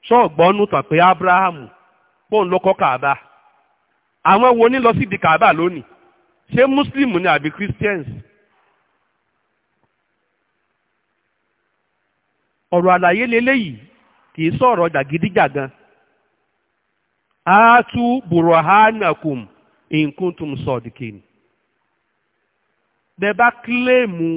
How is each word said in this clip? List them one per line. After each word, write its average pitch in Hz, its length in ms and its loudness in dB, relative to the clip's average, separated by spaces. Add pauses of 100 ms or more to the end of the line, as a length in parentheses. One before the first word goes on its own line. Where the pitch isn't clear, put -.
Ṣó 226 120 0
o 214 120 2
gbọ́ 160 220 2
nù 208 140 0
tán 143 180 -4
pé - 140 -6
Ábúráhámù 180 640 0 (680)
pé 214 40 -2
òun 190 140 0
ló 185 100 0
kọ́ 190 160 0
Kàábà? 139 380 -2 (1120)
Àwọn 214 300 4
wo 226 120 4
ní 254 120 0
lọ 233 140 2
sí 269 120 -2
di 190 120 -8
Kàábà 165 360 2
lónìí? 165 300 -4 (680)
Ṣé 240 140 2
Muslim 269 460 -2
ni 180 160 -2
àbí 151 240 -2
Christians? 190 560 -8 (4000)
Ọ̀rọ̀ 180 220 2
àlàyé 180 340 2
leléyìí, 233 460 0 (560)
kì - 140 -10
í 165 80 0
sọ̀rọ̀ 220 380 0
jàgídíjàgan. 147 800 -2 (1800)
Atu 240 720 2
burhanakum 165 1300 0 (440)
in 151 200 -2
kuntum 175 460 -8
sadiqin. 117 580 -10 (2000)
Bẹ́ 202 140 -2
bá 233 180 0
kílèmù 240 840 -2